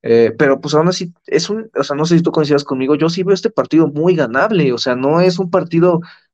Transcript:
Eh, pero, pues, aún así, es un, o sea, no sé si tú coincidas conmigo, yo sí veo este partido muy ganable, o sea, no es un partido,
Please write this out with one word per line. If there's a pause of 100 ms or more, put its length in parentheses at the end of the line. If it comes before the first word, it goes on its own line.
Eh,
pero,
pues,
aún
así, (140)
es
un,
o
sea,
no
sé
si
tú
coincidas
conmigo,
yo
sí
veo
este
partido
muy
ganable,
o
sea,
no
es
un
partido, (340)